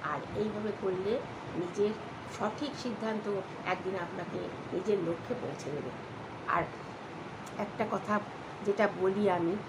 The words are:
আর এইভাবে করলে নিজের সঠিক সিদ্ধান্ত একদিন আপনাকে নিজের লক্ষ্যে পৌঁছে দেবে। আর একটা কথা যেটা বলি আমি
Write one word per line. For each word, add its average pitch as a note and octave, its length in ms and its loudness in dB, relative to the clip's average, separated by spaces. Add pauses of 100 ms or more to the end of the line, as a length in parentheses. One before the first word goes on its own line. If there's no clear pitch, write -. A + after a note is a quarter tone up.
আর D3 160 0 (160)
এইভাবে G#3+ 360 0 (100)
করলে F#3+ 380 2 (360)
নিজের F3+ 340 2 (500)
সঠিক A3 300 0 (140)
সিদ্ধান্ত G#3+ 580 0 (240)
একদিন F#3 300 0
আপনাকে F3 440 -4 (340)
নিজের G3 240 4 (100)
লক্ষ্যে E3+ 340 0
পৌঁছে C#3 300 -4
দেবে। C#3+ 180 -2 (580)
আর E3+ 160 4 (960)
একটা G#3+ 340 0
কথা G#3 280 2 (460)
যেটা G3+ 220 6 (140)
বলি F#3+ 280 6
আমি E3+ 220 6 (180)